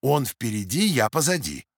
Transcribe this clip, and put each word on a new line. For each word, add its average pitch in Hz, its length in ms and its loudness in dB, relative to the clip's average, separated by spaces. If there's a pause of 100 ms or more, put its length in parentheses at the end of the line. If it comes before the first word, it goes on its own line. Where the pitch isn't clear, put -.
он 143 220 2
впереди, 107 600 -2
я 127 220 4
позади. 139 580 -2 (120)